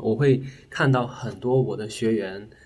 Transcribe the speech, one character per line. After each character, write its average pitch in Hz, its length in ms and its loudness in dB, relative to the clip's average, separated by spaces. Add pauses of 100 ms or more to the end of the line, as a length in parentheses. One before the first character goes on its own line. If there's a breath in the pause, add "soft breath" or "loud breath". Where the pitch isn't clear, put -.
我 110 100 2
会 131 260 4 (280 loud breath)
看 139 220 2
到 123 140 2
很 113 360 -10
多 127 200 2
我 104 160 -2
的 104 120 -8
学 113 240 0
员， 101 360 -4 (180 soft breath)